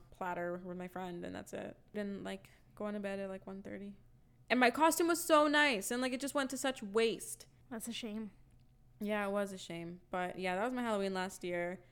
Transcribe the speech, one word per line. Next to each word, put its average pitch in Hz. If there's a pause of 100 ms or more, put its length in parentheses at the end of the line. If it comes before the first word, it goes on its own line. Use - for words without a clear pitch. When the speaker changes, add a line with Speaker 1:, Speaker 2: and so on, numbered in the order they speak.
(160)
Speaker 1:
platter 175
with 180
my 180
friend, 180
and 185
that's -
it. - (180)
Didn't, 202
like, 196 (260)
go 208
into 208
bed 196
at, 196
like, 190
one 196
thirty. 202 (580)
And 247
my 247
costume 311
was 330
so 302
nice, 285
and, 240
like, 254
it 254
just 277
went 269
to 277
such 262
waste. 220 (240)
Speaker 2:
That's 226
a 233
shame. 220 (720)
Speaker 1:
Yeah, 208
it 196
was 202
a 190
shame. 170 (100)
But, 180
yeah, 185
that 202
was 254
my 247
Halloween 202
last 185
year. 175 (140)